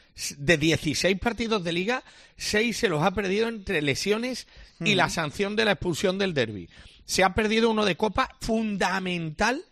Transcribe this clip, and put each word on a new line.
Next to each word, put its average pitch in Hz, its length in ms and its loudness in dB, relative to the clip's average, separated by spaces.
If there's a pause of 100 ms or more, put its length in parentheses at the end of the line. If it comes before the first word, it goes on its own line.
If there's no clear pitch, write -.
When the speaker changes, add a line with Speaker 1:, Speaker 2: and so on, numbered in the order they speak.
(140)
Speaker 1:
S-, - 240 -8
de 143 200 4
dieciséis 165 600 2
partidos 226 460 -2
de 170 80 -4
Liga, 202 300 -2 (340)
seis 214 400 0
se 226 120 0
los 151 140 2
ha 190 100 2
perdido 202 360 0
entre 196 340 -2
lesiones 208 640 -2 (340)
y 175 100 2
Speaker 2:
Ujú. 196 60 4
Speaker 1:
la 165 140 4
sanción 196 460 -2
de 226 80 2
la 208 80 4
expulsión 180 460 0
del 190 160 -2
derbi. 110 340 -2 (360)
Se - 200 2
ha 190 100 2
perdido 220 360 2
uno 214 140 2
de 180 120 0
Copa, 220 340 -2 (100)
fundamental, 196 1300 -2